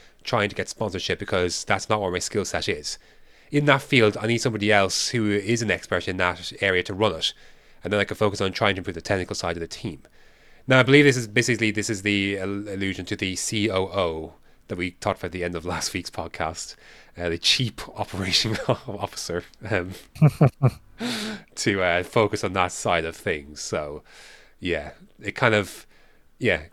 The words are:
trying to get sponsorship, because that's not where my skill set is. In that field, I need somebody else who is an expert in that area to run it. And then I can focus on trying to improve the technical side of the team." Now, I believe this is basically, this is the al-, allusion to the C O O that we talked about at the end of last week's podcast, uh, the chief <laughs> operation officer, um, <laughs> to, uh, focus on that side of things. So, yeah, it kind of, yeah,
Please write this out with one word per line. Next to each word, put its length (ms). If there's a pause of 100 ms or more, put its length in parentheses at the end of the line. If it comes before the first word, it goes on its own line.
(240)
trying 240
to 80
get 120
sponsorship, 500
because 460
that's 240
not 120
where 100
my 80
skill 260
set 240
is. 300 (540)
In 140
that 160
field, 380
I 60
need 120
somebody 340
else 380
who 200
is 320
an 80
expert 380
in 80
that 440
area 240
to 100
run 200
it. 180 (520)
And 80
then 80
I 40
can 120
focus 240
on 120
trying 220
to 60
improve 140
the 80
technical 340
side 200
of 40
the 80
team." 320 (680)
Now, 100
I 60
believe 200
this 120
is 100
basically, 460
this 180
is 120
the 360
al-, 300
allusion 380
to 100
the 200
C 320
O 140
O 520 (340)
that 100
we 140
talked 280
about 60
at 60
the 100
end 140
of 80
last 280
week's 180
podcast, 640 (420)
uh, 120
the 80
chief 340 (160)
<laughs> 80
operation 600 (120)
officer, 760 (260)
um, 220 (300)
<laughs> 1400
to, 260
uh, 220
focus 400
on 80
that 180
side 340
of 120
things. 440
So, 440 (560)
yeah, 320 (280)
it 140
kind 220
of, 280 (540)
yeah, 240 (100)